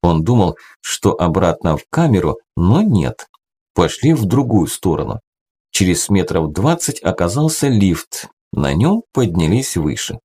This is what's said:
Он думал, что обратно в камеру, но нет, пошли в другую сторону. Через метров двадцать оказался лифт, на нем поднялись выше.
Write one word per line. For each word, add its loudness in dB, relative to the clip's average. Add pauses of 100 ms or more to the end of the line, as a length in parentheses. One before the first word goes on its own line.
Он 2
думал, 2 (240)
что -2
обратно 0
в -10
камеру, 0 (180)
но 4
нет, 0 (480)
пошли 2
в 0
другую 2
сторону. -4 (520)
Через 0
метров 0
двадцать -4
оказался -2
лифт, 0 (240)
на -2
нем 2 (100)
поднялись 0
выше. -4